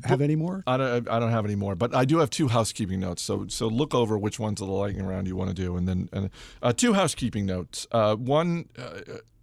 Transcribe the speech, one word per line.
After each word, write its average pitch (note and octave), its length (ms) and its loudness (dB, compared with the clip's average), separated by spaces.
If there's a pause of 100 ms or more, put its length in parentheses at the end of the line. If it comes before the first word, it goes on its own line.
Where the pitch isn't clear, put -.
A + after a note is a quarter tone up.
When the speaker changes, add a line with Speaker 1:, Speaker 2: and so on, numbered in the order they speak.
Speaker 1:
have B2+ 140 2
Speaker 2:
But - 40 0
Speaker 1:
any D3 120 2
more? F3+ 300 -2
Speaker 2:
I B2+ 120 2
don't, A#2+ 320 0
I A2+ 100 2
don't A#2 100 2
have A2+ 160 2
any G#2 100 0
more, G2+ 200 0
but A#2+ 180 0
I C3 120 4
do D3 120 4
have D#3 140 4
two D#3 160 0
housekeeping G#2+ 520 0
notes. F2+ 220 -4
So, G2 260 -2
so A2+ 200 -2
look A#2+ 260 0
over A2 240 2
which G#2 220 -2
ones G#2+ 220 -2
of G2 60 -4
the F#2+ 60 -2
lightning G2 320 -2
round F#2 220 -2
you F#2 80 -4
wanna F#2 180 -2
do, F2+ 240 -2
and F2+ 100 0
then, F#2 260 0
and, G2 160 -2 (340)
uh, A#2+ 100 2
two A#3+ 200 4
housekeeping C3 520 0
notes. F#2 460 -4
Uh, G#2+ 240 4
one, D#3 540 0 (100)
uh, - 220 -12 (420)